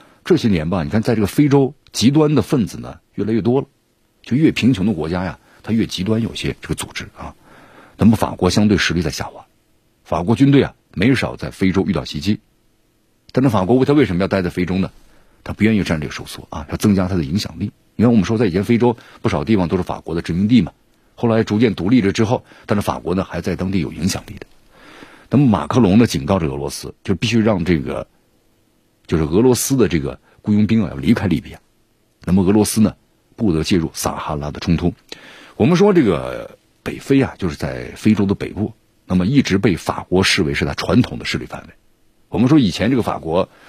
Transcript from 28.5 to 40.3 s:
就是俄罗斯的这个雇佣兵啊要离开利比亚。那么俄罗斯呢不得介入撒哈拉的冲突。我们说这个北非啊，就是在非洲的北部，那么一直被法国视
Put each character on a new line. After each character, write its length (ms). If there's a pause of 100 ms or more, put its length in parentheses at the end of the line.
就 100
是 60
俄 180
罗 140
斯 220
的 100
这 120
个 200 (220)
雇 100
佣 160
兵 160
啊 80
要 60
离 160
开 140
利 120
比 120
亚。 80 (640)
那 80
么 100
俄 80
罗 140
斯 160
呢 140 (420)
不 160
得 100
介 140
入 160
撒 240
哈 180
拉 160
的 80
冲 160
突。 180 (640)
我 100
们 120
说 160
这 100
个 540 (260)
北 160
非 220
啊， 160
就 100
是 80
在 400
非 180
洲 120
的 100
北 140
部， 240 (320)
那 100
么 100
一 160
直 160
被 200
法 300
国 160
视 200